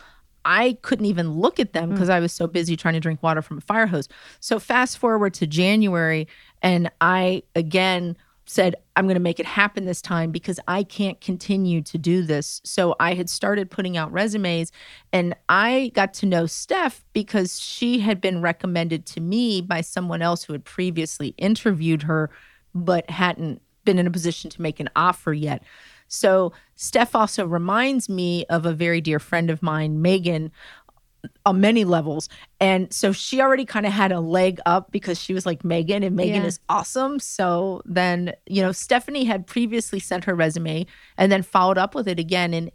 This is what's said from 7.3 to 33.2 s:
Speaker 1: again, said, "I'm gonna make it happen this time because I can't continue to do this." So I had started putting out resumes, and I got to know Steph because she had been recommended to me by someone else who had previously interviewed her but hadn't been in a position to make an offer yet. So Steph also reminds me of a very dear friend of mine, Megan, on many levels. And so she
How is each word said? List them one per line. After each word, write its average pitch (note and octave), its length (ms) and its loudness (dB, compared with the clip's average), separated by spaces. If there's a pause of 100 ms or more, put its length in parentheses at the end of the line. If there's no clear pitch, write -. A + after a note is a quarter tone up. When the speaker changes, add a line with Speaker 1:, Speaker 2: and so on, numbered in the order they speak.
Speaker 1:
again, F3 600 0 (340)
said, F#3 240 2 (220)
"I'm F#3+ 100 4
gonna F3+ 140 2
make E3+ 180 0
it D#3+ 60 -6
happen G3+ 400 0
this F3+ 160 -4
time E3 300 -2
because E3+ 360 -6
I F#3 160 0
can't G3 380 -4
continue F3+ 640 -2
to - 160 -8
do F3 240 2
this." D3+ 420 -4
So F3 340 0
I E3+ 140 2
had F3 160 -4
started G3+ 420 -2
putting F#3 280 -4
out D#3 120 -4
resumes, F#3 640 -2 (400)
and F3 240 0 (140)
I A#3 440 2
got G3 200 0
to - 120 -2
know E3+ 200 2
Steph - 640 -4
because G#3+ 480 -2
she A#3+ 380 -2
had G3+ 240 0
been F#3 180 0
recommended E3+ 640 -2
to - 140 -10
me G3+ 400 0
by F3 220 -2
someone E3+ 400 -4
else E3+ 220 0
who D3+ 100 -8
had C3+ 100 -10
previously E3 720 -4
interviewed E3 680 0
her D#3 260 0 (440)
but F3 360 0
hadn't E3 500 -2 (240)
been F#3+ 140 4
in F3 80 2
a F3 40 0
position E3+ 380 -4
to - 140 -12
make D#3 180 -6
an D3 160 -8
offer E3+ 380 0
yet. D3 280 -4 (480)
So F#3+ 420 4 (220)
Steph - 400 0
also G#3+ 320 0
reminds G#3 600 0
me F3+ 380 -2
of E3 180 0
a E3+ 80 0
very E3+ 300 0
dear D3+ 160 0
friend E3+ 320 0
of D#3 120 -4
mine, D#3 380 0
Megan, E3+ 520 0 (920)
on F#3 160 4
many A3 240 6
levels. D#3+ 440 0 (320)
And F#3+ 320 2
so - 200 0
she B3+ 280 -2